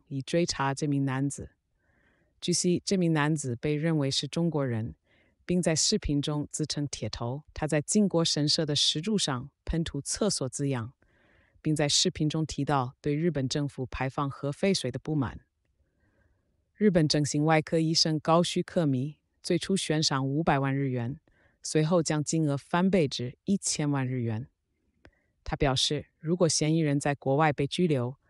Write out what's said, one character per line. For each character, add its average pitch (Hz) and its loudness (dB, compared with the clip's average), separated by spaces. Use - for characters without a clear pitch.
以 135 -8
追 170 0
查 139 -2
这 151 -4
名 139 0
男 135 -2
子。 - -10
据 175 -2
悉， 175 2
这 202 0
名 170 4
男 151 2
子 131 -4
被 151 -2
认 156 0
为 139 0
是 139 -4
中 170 0
国 151 -2
人， 113 -4
并 180 0
在 160 2
视 202 0
频 143 0
中 147 -2
自 156 -4
称 147 -4
“铁 - -8
头”。 123 -6
他 - -6
在 147 0
靖 208 2
国 165 2
神 151 0
社 160 0
的 147 -2
石 - 0
柱 202 0
上 135 -4
喷 165 -2
涂 143 -6
“厕 - -2
所” 135 -4
字 139 -4
样， 123 -4
并 156 0
在 147 2
视 - 2
频 156 -2
中 156 -2
提 - -4
到 135 2
对 147 -2
日 165 0
本 135 0
政 143 -2
府 131 -6
排 131 -4
放 139 -4
核 143 -6
废 196 0
水 127 -2
的 - -6
不 156 -6
满。 113 -2
日 214 4
本 165 4
整 151 2
形 147 0
外 160 6
科 165 0
医 160 2
生 160 2
高 170 4
须 180 -2
克 170 0
弥 135 0
最 175 0
初 - -2
悬 160 0
赏 135 0
五 143 -2
百 160 2
万 135 0
日 139 -2
元， 123 -4
随 156 0
后 165 2
将 151 -2
金 160 0
额 143 0
翻 180 0
倍 175 4
至 123 -8
一 196 0
千 151 -2
万 135 0
日 127 -4
元。 117 -4
他 - -6
表 135 2
示， - 0
如 160 -2
果 175 4
嫌 156 2
疑 165 4
人 143 2
在 143 0
国 135 0
外 156 4
被 143 0
拘 180 0
留， 131 0